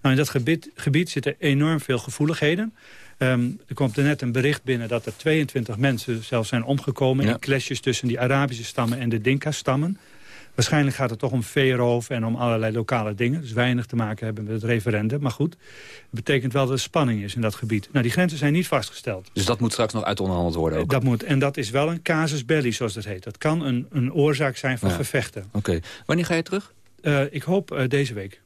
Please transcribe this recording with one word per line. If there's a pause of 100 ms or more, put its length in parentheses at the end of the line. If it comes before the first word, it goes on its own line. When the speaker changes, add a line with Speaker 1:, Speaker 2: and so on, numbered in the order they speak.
Speaker 1:
Nou,
in
dat
gebied,
gebied
zitten
enorm
veel
gevoeligheden. (440)
Ehm, (180)
er
komt
er
net
een
bericht
binnen
dat
er
tweeëntwintig
mensen
zelfs
zijn
omgekomen
Speaker 2:
Ja.
Speaker 1:
in
clashes
tussen
die
Arabische
stammen
en
de
Dinka-stammen. (580)
Waarschijnlijk
gaat
het
toch
om
veeroof
en
om
allerlei
lokale
dingen.
Dus
weinig
te
maken
hebben
met
het
referendum.
Maar
goed,
het
betekent
wel
dat
er
spanning
is
in
dat
gebied.
Nou,
die
grenzen
zijn
niet
vastgesteld.
Speaker 2:
Dus
dat
moet
straks
nog
uitonderhandeld
worden
ook?
Speaker 1:
Dat
moet,
en
dat
is
wel
een
casus
belli,
zoals
dat
heet.
Dat
kan
een,
een
oorzaak
zijn
van
Speaker 2:
Ja.
Speaker 1:
gevechten.
Speaker 2:
Oké. (260)
Wanneer
ga
je
terug? (280)
Speaker 1:
Eh,
ik
hoop,
eh,
deze
week.